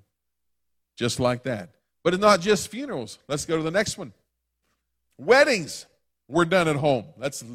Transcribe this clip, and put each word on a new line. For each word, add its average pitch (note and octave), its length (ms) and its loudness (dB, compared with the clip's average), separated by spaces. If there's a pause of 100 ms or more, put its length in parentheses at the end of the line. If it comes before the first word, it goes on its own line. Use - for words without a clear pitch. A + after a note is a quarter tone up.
(960)
Just A#2+ 220 -4
like B2 240 0
that. G#2 260 -8 (340)
But F3 120 0
it's F#3 60 -2
not G3+ 200 6
just G3+ 280 0
funerals. G#3 580 -10
Let's D3 180 -6
go E3 100 -2
to D#3+ 60 -2
the D#3+ 80 -4
next G3 300 -4
one. D3 140 -14 (1040)
Weddings A3 680 2 (420)
were D#3+ 160 2
done E3+ 240 2
at D3+ 80 2
home. C3+ 300 0 (140)
Let's C3+ 240 -8 (120)